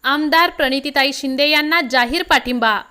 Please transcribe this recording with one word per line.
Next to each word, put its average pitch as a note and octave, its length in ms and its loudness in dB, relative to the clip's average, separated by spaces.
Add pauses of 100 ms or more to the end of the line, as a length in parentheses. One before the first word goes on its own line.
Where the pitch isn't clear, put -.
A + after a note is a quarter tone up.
आमदार D4+ 460 2
प्रणितीताई C#4 640 0
शिंदे C#4 340 -2
यांना D4+ 320 2 (100)
जाहीर B3+ 320 0
पाठिंबा. A#3+ 580 0 (100)